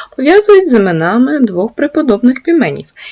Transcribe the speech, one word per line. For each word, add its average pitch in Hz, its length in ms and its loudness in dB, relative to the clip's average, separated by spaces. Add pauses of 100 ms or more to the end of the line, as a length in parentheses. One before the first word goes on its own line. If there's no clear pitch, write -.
(160)
пов'язують 381 540 4
з 254 40 2
іменами 208 680 0
двох 208 340 -2
преподобних 262 720 -2
Піменів 220 500 -2 (180)